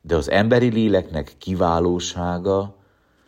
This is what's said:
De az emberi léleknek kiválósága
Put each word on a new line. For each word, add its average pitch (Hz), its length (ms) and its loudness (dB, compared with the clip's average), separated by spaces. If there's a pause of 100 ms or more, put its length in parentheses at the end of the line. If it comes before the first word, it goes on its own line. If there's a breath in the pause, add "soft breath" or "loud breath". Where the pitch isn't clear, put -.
De 82 160 -2
az 69 140 -2
emberi 117 380 4
léleknek 98 680 0
kiválósága 87 1400 -2 (520 soft breath)